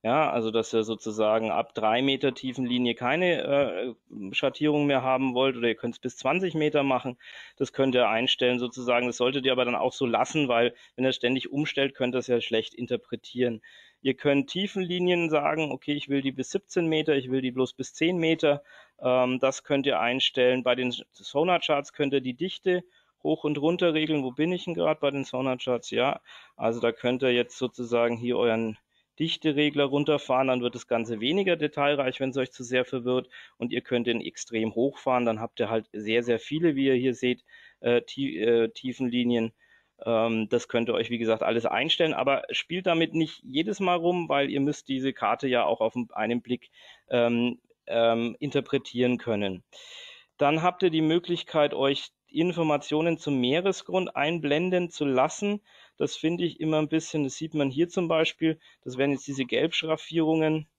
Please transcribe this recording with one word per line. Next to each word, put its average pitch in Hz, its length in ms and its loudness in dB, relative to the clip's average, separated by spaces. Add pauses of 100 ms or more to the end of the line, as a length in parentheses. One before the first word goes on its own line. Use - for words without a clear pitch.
Ja, 135 280 2
also 113 220 -2
dass 113 200 0
ihr 113 120 2
sozusagen 110 640 0
ab 98 240 -2
drei 110 260 2
Meter 135 320 0
Tiefenlinie 123 640 -2
keine, 156 480 0
äh, 123 520 0 (380)
Schattierung 147 540 0
mehr 135 160 2
haben 131 320 0
wollt 131 220 2
oder 117 120 2
ihr 113 60 2
könnt's 120 240 -6
bis - 180 -8
zwanzig 170 380 -2
Meter 151 300 2
machen. 127 340 0 (380)
Das - 160 -4
könnt 135 240 2
ihr 120 120 6
einstellen 123 520 2
sozusagen. 123 480 0
Das 120 80 -6
solltet 131 280 0
ihr 131 80 4
aber 127 120 2
dann 120 100 0
auch 107 180 0
so - 140 -2
lassen, 127 420 0
weil 120 260 2 (200)
wenn 127 100 -2
ihr 131 80 2
ständig 123 380 -2
umstellt, 139 460 -2
könnt 123 180 -2
ihr 127 60 0
es 120 80 -10
ja 120 120 2
schlecht 113 340 -2
interpretieren. 120 880 -4 (380)
Ihr 131 140 0
könnt 139 340 2
Tiefenlinien 180 800 0
sagen, 151 440 0
okay, 139 220 -4
ich 143 140 -6
will 139 140 0
die 135 80 0
bis 131 200 -8
siebzehn 185 360 -2
Meter, 156 300 2
ich 127 140 -2
will 135 100 0
die 131 100 -2
bloß 131 220 -2
bis - 200 -10
zehn 175 260 0
Meter. 160 440 2 (380)
Ähm, 127 400 2
das 135 240 0
könnt 139 220 0
ihr 123 120 2
einstellen. 127 640 2
Bei 123 140 2
den 123 160 -2 (180)
Sonarcharts 151 840 0
könnt 139 200 0
ihr 139 80 2
die 127 140 -6
Dichte 180 500 -2 (400)
hoch 156 180 0
und 147 160 0
runter 170 340 2
regeln. 156 300 0
Wo 127 80 -4
bin 156 220 0
ich 175 140 -6
denn 175 80 -6
grad 160 260 0
bei 143 100 2
den 139 140 -4
Sonarcharts? 127 680 -4
Ja, 123 300 0 (340)
also 117 260 -2
da 117 120 2
könnt 123 320 -2
ihr 127 80 4
jetzt 120 260 0
sozusagen 120 580 0
hier 120 220 -2
euren 113 400 0 (400)
Dichteregler 147 680 0
runterfahren, 139 640 2
dann 127 120 2
wird 120 140 -2
das - 140 -12
Ganze 113 320 -2
weniger 175 360 0
detailreich, 143 640 -2
wenn's 131 160 -2
euch 127 160 -2
zu - 100 -16
sehr 127 220 0
verwirrt. 127 460 -2 (260)
Und 123 160 -6
ihr - 80 -2
könnt 120 260 -2
den 117 140 0
extrem - 540 -4
hochfahren, 127 500 0
dann 113 160 0
habt 113 180 -10
ihr 107 120 -2
halt 113 240 -2
sehr, 110 280 0
sehr 117 160 0
viele, 156 380 0
wie 135 120 2
ihr 131 80 4
hier 123 180 2
seht, 123 280 -2 (380)
äh, 120 220 2
Tie-, 135 360 -6
äh, 113 300 4
Tiefenlinien. 120 840 -2 (500)
Ähm, 113 460 0
das 120 180 0
könnt 117 220 -2
ihr 113 40 2
euch, 113 140 0
wie 120 80 -4
gesagt, 110 260 0
alles 113 220 0
einstellen, 160 480 0
aber 135 380 0
spielt 175 360 -6
damit 165 280 0
nicht 160 280 -2
jedes 165 380 -4
Mal 180 160 0
rum, 170 320 0
weil 143 220 0
ihr 139 100 -2
müsst 143 260 -2
diese 131 280 -2
Karte 117 340 0
ja 120 160 2
auch 90 160 0
auf 110 140 0 (180)
einen 110 300 -2
Blick, - 260 -6 (400)
ähm, 120 500 0 (280)
ähm, 117 520 2
interpretieren 123 760 -2
können. 104 480 -4 (720)
Dann 151 260 2
habt 175 200 0
ihr 185 80 4
die 160 100 2
Möglichkeit, 160 720 0
euch 139 380 -2 (180)
Informationen 160 880 0
zum 143 240 -2
Meeresgrund 175 760 0
einblenden 165 760 0
zu 151 160 -4
lassen. 156 560 0 (340)
Das 147 200 -2
finde 175 280 -2
ich - 160 -4
immer 156 180 0
ein 151 100 0
bisschen, 156 360 -2
das 131 120 -4
sieht 156 180 -8
man 143 160 2
hier 151 180 0
zum 170 200 -2
Beispiel, 160 500 2 (260)
das 127 140 -8
wären 139 140 4
jetzt 131 140 -4
diese 135 200 -4
Gelbschraffierungen. 156 1200 0 (120)